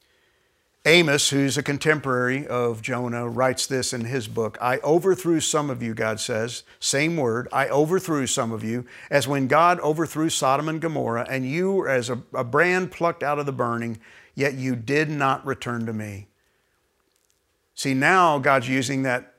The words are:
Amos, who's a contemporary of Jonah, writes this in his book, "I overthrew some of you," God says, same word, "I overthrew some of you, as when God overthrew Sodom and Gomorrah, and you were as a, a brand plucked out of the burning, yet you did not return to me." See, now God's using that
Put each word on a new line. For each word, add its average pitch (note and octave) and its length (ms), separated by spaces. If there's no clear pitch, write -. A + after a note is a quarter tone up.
Amos, D3+ 420
who's C#3 300
a C#3+ 40
contemporary C3+ 840
of A#2+ 340
Jonah, A#2+ 480
writes B2 380
this B2+ 260
in A#2 140
his A#2+ 200
book, A2 320
"I B2+ 200
overthrew E3 640
some D3 280
of B2 140
you," A#2 100
God A2 260
says, A#2+ 440
same D#3 380
word, A#2+ 340
"I C3+ 160
overthrew D#3 580
some A2+ 260
of A2 120
you, A#2+ 220
as C#3+ 180
when C#3 200
God E3+ 320
overthrew D#3 500
Sodom C#3 360
and D#3 140
Gomorrah, B2+ 480
and C3 160
you F3 280
were F#3 180
as B2 180
a, B2 140
a C3 100
brand F3 480
plucked E3+ 320
out D3 160
of C#3+ 60
the C3+ 80
burning, A#2 460
yet C3+ 200
you C3 220
did C#3 340
not C#3 340
return A#2+ 400
to A#2 80
me." G#2 360
See, C#3 180
now D#3 460
God's C3+ 300
using C3+ 340
that B2+ 360